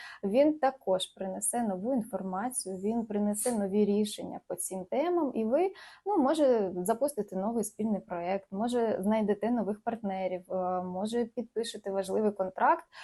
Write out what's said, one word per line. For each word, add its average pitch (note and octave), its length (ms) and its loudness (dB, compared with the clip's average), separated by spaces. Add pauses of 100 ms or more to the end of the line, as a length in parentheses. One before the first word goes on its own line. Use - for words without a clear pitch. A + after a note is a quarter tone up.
(240)
Він C#4+ 340 4
також G3+ 480 0
принесе G3 560 -4
нову G#3 320 -2
інформацію, F#3+ 800 -4
він A3+ 300 -2
принесе G#3 460 0
нові G#3 320 4
рішення G3+ 600 0
по F3+ 80 -4
цим F#3 300 -8
темам, D#4 500 0
і A3 100 0
ви, D#4+ 280 2 (340)
ну, G4+ 120 2
може, B3+ 580 4
запустите G#3 600 -2
новий A3 280 0
спільний G#3+ 360 -2
проєкт, F#3 520 -4
може, A3+ 480 0
знайдете G#3 500 2
нових G#3+ 320 -2
партнерів, F#3+ 720 -4
е, F3+ 300 -2
може, G#3+ 420 -2
підпишете A3 640 -6
важливий G3 420 0
контракт, G#3+ 520 2 (200)